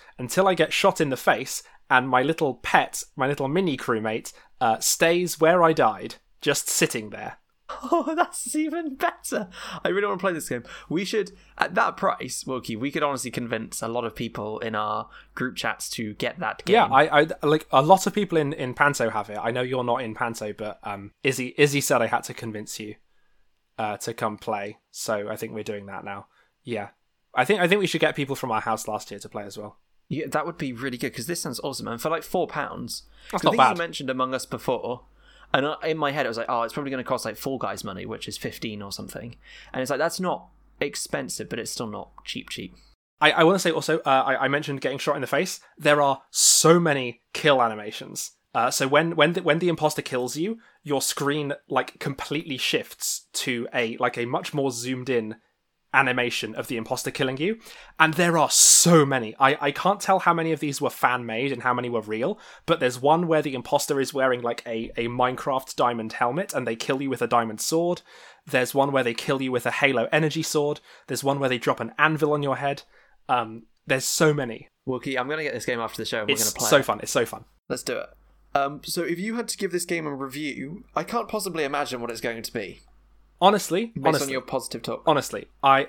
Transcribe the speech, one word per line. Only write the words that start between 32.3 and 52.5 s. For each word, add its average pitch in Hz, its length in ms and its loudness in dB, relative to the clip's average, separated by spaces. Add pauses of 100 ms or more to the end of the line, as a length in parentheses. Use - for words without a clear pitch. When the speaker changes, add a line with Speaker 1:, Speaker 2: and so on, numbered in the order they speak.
Speaker 2:
pounds, - 580 -8 (280)
Speaker 1:
That's 190 100 -4
Speaker 2:
the - 60 0
Speaker 1:
not - 60 6
Speaker 2:
things 233 40 2
Speaker 1:
bad. 208 140 8
Speaker 2:
you - 60 -2
mentioned 165 340 -6
Among 127 240 -2
Us 123 100 -6
before, 120 600 -4 (500)
and 139 120 2
I, 151 80 -4 (120)
in 160 120 0
my 143 120 0
head 139 140 0
I 113 40 -2
was 113 80 -4
like, 113 120 -4
"Oh, 117 140 0
it's 113 100 -4
probably 143 160 -6
gonna 131 140 -6
cost, 123 220 -4
like, 104 120 -6
Fall 135 220 -6
Guys 101 240 -6
money, 95 240 -10
which 107 200 -10
is 104 120 -10
fifteen 110 420 -8
or 98 100 -12
something." 113 440 -12 (360)
And 127 120 -6
it's 127 80 -4
like, 131 80 0
that's 165 200 -2
not 170 280 -4 (320)
expensive, 139 680 -6
but 113 120 -8
it's 107 120 -8
still 123 160 -6
not 101 220 -10 (160)
cheap, - 240 -10
cheap. 104 260 -12 (460)
Speaker 1:
I, 151 100 8
I 165 120 4
wanna 180 160 6
say 180 120 2
also, 156 280 0
uh, 135 260 4
I, 131 200 0
I - 20 2
mentioned 143 340 -2
getting 135 160 -4
shot 147 180 -2
in 147 60 -6
the 120 60 -4
face. 170 320 -2 (180)
There 147 240 4
are 139 300 2
so - 480 6
many 139 420 0 (120)
kill 139 280 4
animations. 107 720 -4 (240)
Uh, 120 160 2
so 139 160 2
when, 160 280 4
when 160 180 6
the, 180 100 -2
when 165 160 4
the 175 100 2
imposter 156 320 0
kills 123 360 -4
you, 220 220 -2 (240)
your 143 180 -2
screen, 143 520 -2 (160)
like, - 300 -2
completely 147 580 -6